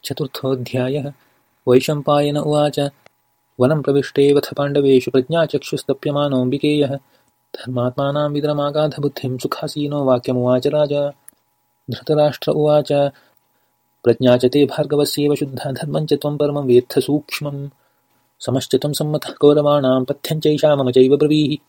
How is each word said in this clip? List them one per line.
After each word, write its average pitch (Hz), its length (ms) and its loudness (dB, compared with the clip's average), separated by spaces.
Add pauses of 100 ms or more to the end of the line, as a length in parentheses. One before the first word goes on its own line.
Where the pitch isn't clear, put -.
चतुर्थोऽध्यायः। 131 1080 -4 (560)
वैशम्पायन 147 680 2
उवाच, 147 420 0 (800)
वनं 143 220 2
प्रविष्टेऽवथ 143 720 2
पाण्डवेषु 143 580 2
प्रज्ञाचक्षुस्तप्यमानोऽम्बिकेयः। 143 1800 -2 (600)
धर्मात्मानां 139 760 -2
विद्रमागाधबुद्धिं 147 1040 -2
सुखासीनो 147 680 -4
वाक्यमुवाच 127 640 0
राजा। 143 420 0 (800)
धृतराष्ट्र 151 640 0
उवाच, 151 400 2 (1120)
प्रज्ञा 123 340 4
च 127 80 0
ते 143 200 4
भार्गवस्येव 147 720 -2
शुद्धा, 139 360 -6
धर्मं 151 340 -4
च 151 80 0
त्वं 147 240 -4
परमं 147 280 -2
वेत्थ 123 340 4
सूक्ष्मं। 143 680 -6 (680)
समश्च 131 360 -2
त्वं 147 180 0
सम्मतः 151 360 -4
कौरवाणां, 147 720 2
पथ्यं 156 360 -6
चैषा 151 360 2
मम 131 160 0
चैव 131 260 6
ब्रवीहि। 151 520 0